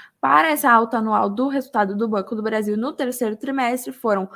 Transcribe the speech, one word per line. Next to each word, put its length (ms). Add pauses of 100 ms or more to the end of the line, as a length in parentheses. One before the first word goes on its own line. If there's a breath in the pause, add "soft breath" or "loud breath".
(200 loud breath)
para 300
essa 220
alta 260
anual 320
do 180
resultado 480
do 120
Banco 280
do 60
Brasil 340
no 160
terceiro 440
trimestre 560
foram 440